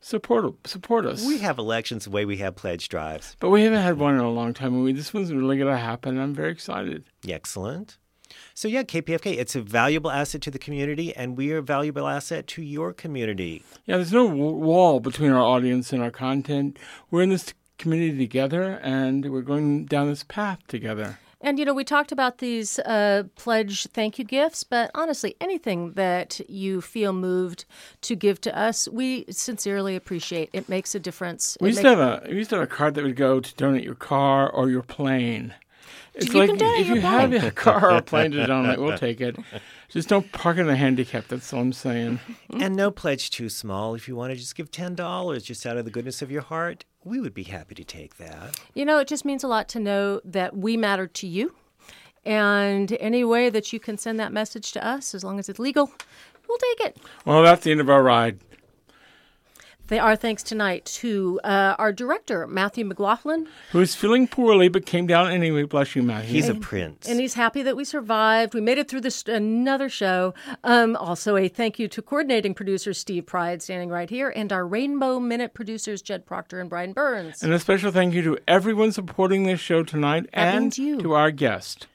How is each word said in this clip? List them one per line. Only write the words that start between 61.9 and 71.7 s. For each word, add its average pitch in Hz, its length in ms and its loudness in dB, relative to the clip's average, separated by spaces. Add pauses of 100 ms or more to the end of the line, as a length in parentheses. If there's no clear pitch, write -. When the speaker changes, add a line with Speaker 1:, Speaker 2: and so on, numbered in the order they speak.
Speaker 3:
director, 247 540 -4
Matthew 202 380 -2
McLaughlin. 233 640 -2 (240)
Speaker 1:
Who 170 80 6
is 180 160 4
feeling 240 320 4
poorly 208 400 6
but 185 180 2
came 175 220 0
down 170 240 6
anyway. 160 320 2
Bless 143 320 0
you, 127 80 2
Matthew. 110 280 -2
Speaker 2:
He's 151 160 2
a 113 40 2
Speaker 3:
And, 107 100 -4
Speaker 2:
prince. 87 460 -6
Speaker 3:
and 240 100 0
he's 254 160 -2
happy 233 280 0
that 254 140 0
we 269 60 -6
survived. 220 720 2
We 233 60 0
made 240 180 2
it 294 100 -2
through 262 120 -6
this, 247 260 -4
another 240 640 0
show. 185 440 0 (300)
Um, 233 320 6
also, 175 420 -2
a 190 120 4
thank 220 320 -4